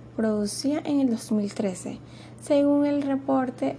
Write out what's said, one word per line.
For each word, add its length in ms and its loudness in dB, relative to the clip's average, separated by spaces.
producía 680 0
en 180 2
el 100 4
dos 200 -4
mil 220 0
trece, 460 -4
según 460 4
el 160 2
reporte 760 0